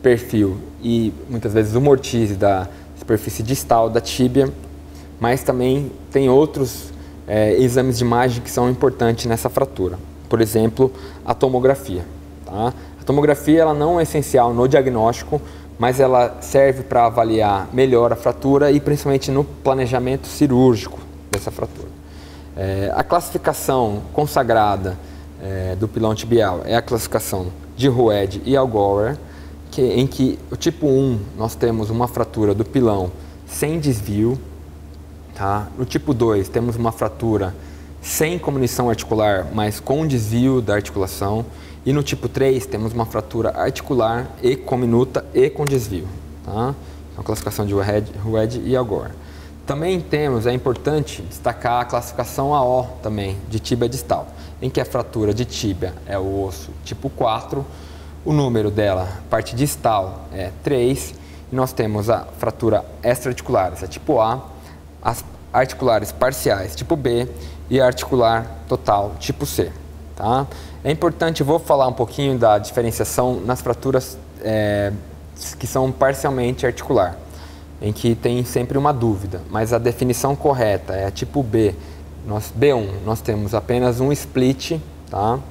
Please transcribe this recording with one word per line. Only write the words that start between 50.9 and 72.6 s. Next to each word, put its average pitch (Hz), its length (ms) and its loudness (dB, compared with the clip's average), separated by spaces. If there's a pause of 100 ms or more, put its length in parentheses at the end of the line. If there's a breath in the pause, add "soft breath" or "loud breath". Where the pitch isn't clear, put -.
destacar - 600 -2
a 120 40 -2
classificação 127 720 -2
A 139 100 4
O 127 180 2 (200)
também, 101 340 -4 (100)
de 110 120 -4
tíbia 120 280 0
distal, 117 400 -2 (340 loud breath)
em 127 80 -2
que 131 120 -2
a 123 40 -2
fratura 113 460 -2
de 117 140 0
tíbia 92 480 -4 (140)
é 101 100 -4
o 98 260 -2
osso - 280 -10 (120)
tipo - 260 -10
quatro, 123 540 -2 (640 loud breath)
o 151 80 0
número 120 360 2
dela, 98 380 2 (220)
parte 113 260 0
distal, 110 800 0
é 95 180 -6 (120)
três, 135 500 0 (380 loud breath)
e 127 40 -4
nós 131 160 0
temos 107 380 -2
a 107 180 0 (100)
fratura 110 460 0 (180)
extraarticular, 120 720 0
essa - 140 -10
é - 20 -10
tipo 131 320 0
A, 117 220 0 (600 loud breath)
as - 220 -4 (280)
articulares 117 600 2
parciais, 107 640 0
tipo - 200 -2
B, 123 320 0 (420 loud breath)
e 127 100 2
articular 120 640 2 (220)
total, 104 520 0
tipo - 260 -6
C, 85 260 -2 (440)
tá? 127 320 0 (360 loud breath)
É - 80 0
importante, 165 500 0
eu 143 40 2
vou 156 140 4
falar 143 280 4
um 123 60 0
pouquinho 135 440 0
da 110 200 6
diferenciação 117 880 0